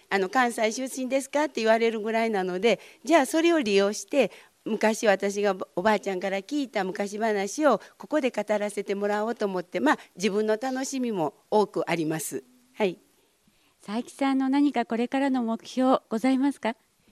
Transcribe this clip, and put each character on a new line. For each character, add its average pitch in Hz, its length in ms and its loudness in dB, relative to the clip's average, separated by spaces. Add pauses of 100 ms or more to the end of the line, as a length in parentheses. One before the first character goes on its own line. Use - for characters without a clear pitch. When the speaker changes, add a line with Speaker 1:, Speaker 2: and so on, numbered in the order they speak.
Speaker 1:
あ 190 100 2
の、 185 100 0
「関 247 240 2
西 226 180 0
出 254 300 -8
身 254 80 -4
で 269 100 0
す 262 100 -6
か？」 294 160 0
っ - 20 -2
て 294 120 -8
言 220 80 0
わ 220 100 6
れ 226 140 2
る 220 80 -4
ぐ 214 120 -4
ら 226 140 0
い 226 40 0
な 196 160 -2
の 180 140 -4
で、 202 200 2 (240)
じ 285 120 4
ゃ 311 60 6
あ 262 40 0
そ 320 160 0
れ 330 100 4
を 330 80 2
利 214 160 2
用 196 160 4
し - 160 -10
て、 262 240 2 (320)
昔 220 440 0
私 202 340 2
が 202 160 0 (180)
お 175 60 -2
ば 214 120 4
あ 202 60 0
ち 202 120 -6
ゃ 190 40 -4
ん 180 60 -6
か 196 80 -4
ら 190 80 -2
聞 277 240 -4
い 254 80 -6
た 196 160 -2
昔 202 320 -6
話 208 480 -2
を 247 160 4 (160)
こ - 100 -18
こ 302 140 0
で 254 80 0
語 214 120 -4 (160)
ら 208 120 -4
せ 202 160 -8
て 202 100 -4
も 202 120 -2
ら 208 180 -2
お 226 40 -2
う 233 60 -6
と 220 120 -2
思 185 120 -4
っ 175 40 -6
て、 180 180 -6
ま 277 120 2
あ、 - 60 -2 (160)
自 185 140 -2
分 208 160 0
の 214 160 2
楽 262 240 -4
し 269 160 -6
み 240 100 -2
も 165 220 -2 (160)
多 208 180 4
く - 220 -4
あ 170 60 0
り 165 100 -2
ま 160 160 -4
す。 - 220 -8 (320)
は 214 100 0
い。 180 140 -4 (840)
Speaker 2:
佐 202 140 -8
伯 - 120 -10
さ 269 220 0
ん 269 40 2
の 262 120 0
何 285 240 4
か 233 120 -2
こ 226 120 -4
れ 240 100 -2
か 269 120 -2
ら 277 100 0
の 262 140 0
目 226 200 -4
標 254 360 2 (100)
ご 220 80 -4
ざ 254 140 0
い 262 60 2
ま 277 140 2
す - 80 -18
か？ 220 160 -4 (360)